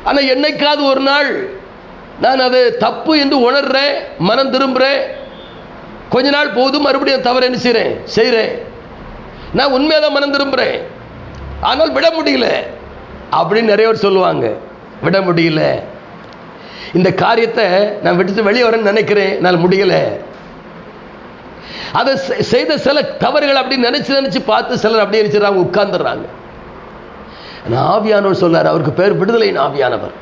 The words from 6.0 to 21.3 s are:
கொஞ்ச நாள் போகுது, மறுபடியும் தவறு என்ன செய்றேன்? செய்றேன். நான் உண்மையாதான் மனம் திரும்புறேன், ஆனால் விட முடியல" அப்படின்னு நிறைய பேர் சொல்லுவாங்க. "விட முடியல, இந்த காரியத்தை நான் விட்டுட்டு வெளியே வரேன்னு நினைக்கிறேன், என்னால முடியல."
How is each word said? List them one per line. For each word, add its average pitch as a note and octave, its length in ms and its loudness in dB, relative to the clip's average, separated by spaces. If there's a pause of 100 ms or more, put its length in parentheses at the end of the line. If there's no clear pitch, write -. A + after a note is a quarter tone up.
கொஞ்ச C#4 200 2
நாள் C#4+ 200 2
போகுது, C4 300 0
மறுபடியும் C#4 420 2
தவறு B3+ 240 2
என்ன B3+ 180 0
செய்றேன்? G#3+ 360 2 (160)
செய்றேன். A3+ 460 2 (920)
நான் C4+ 200 2
உண்மையாதான் D4+ 360 2
மனம் C#4 240 0
திரும்புறேன், C4 480 0 (800)
ஆனால் C#4+ 300 0
விட C#4+ 180 2
முடியல" D4 380 0 (840)
அப்படின்னு E3+ 300 2
நிறைய A3 300 4
பேர் A3 40 2
சொல்லுவாங்க. F3 580 2 (500)
"விட G3 160 2
முடியல, E3 600 2 (1120)
இந்த F3+ 180 4
காரியத்தை A3+ 540 2 (380)
நான் F3 120 2
விட்டுட்டு G3 280 0
வெளியே A3+ 200 2
வரேன்னு A3+ 180 2
நினைக்கிறேன், G3+ 540 2
என்னால F3+ 220 2
முடியல." F3+ 440 4 (1900)